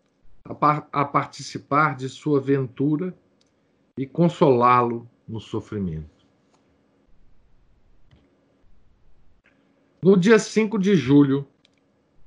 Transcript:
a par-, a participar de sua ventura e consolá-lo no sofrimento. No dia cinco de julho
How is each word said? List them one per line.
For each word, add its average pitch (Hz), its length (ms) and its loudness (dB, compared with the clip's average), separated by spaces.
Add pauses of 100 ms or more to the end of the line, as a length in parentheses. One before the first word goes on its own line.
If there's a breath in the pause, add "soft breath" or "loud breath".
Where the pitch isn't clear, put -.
(440)
a 117 120 -14
par-, 151 360 -2
a 143 140 -4
participar 143 920 -4
de 131 140 -12
sua 143 320 -2
ventura 139 760 -4 (800)
e 131 120 -8
consolá-lo 123 1000 2 (200)
no 110 140 -12
sofrimento. 90 840 -10 (3750)
No 190 140 6
dia 214 240 4
cinco 220 400 -2
de 190 160 2
julho 139 500 2 (800)